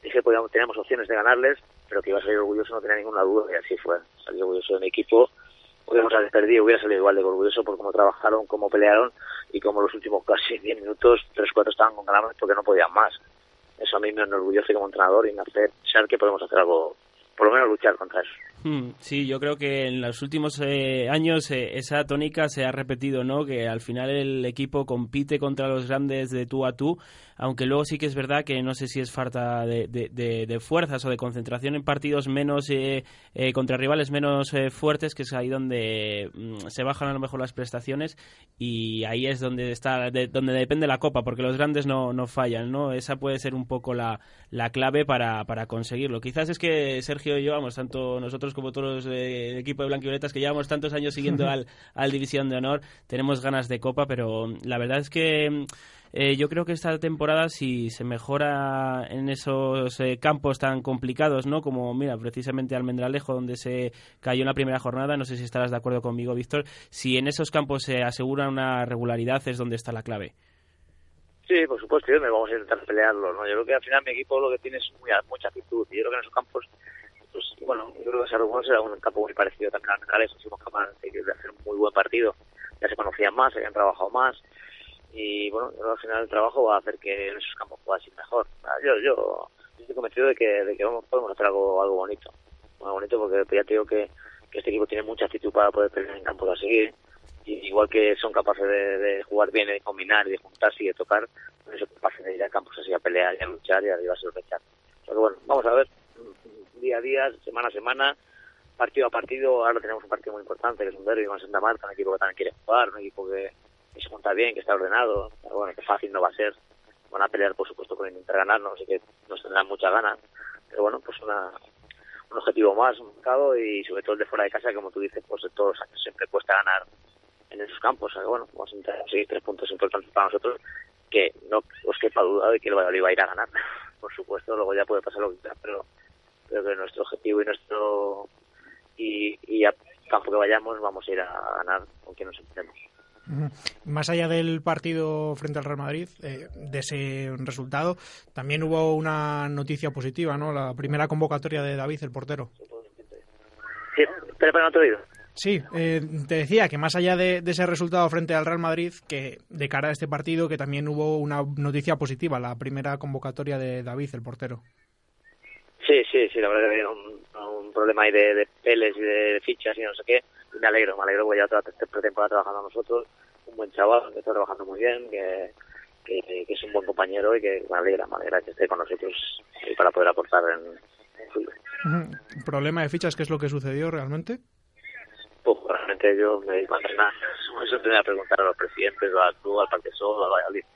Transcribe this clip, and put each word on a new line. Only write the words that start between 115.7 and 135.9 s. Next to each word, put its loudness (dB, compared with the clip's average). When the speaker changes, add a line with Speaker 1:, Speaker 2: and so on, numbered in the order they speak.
Speaker 1:
que -16
fácil -2
no -2
va 4
a 0
ser. -2
Van 0
a 2
pelear, 0
por -4
supuesto, -14
con -8
intentar -6
ganarnos, 2
así -14
que -2
nos -12
tendrán 0
mucha 0
ganas. 2
Pero -2
bueno, 0
pues -14
una, -4
un -6
objetivo 4
más 4
marcado 2
y -2
sobre -6
todo -2
el -6
de 0
fuera -2
de -2
casa, -4
como -8
tú -8
dices, -6
pues -10
todos 2
los -12
años -16
siempre -6
cuesta 0
ganar 2
en -12
esos -10
campos. 0
O -18
sea -8
que -4
bueno, -4
vamos -12
a -16
intentar -8
conseguir -2
tres -6
puntos -8
importantes -4
para 4
nosotros, -2
que 4
no 4
os -2
quepa 2
duda 4
de 2
que -6
el 2
Valladolid 2
va 4
a 4
ir 2
a 4
ganar. -6
<laughs> -18
Por -14
supuesto, -6
luego 0
ya 2
puede 0
pasar -8
lo 0
que -14
quiera, -14
pero -8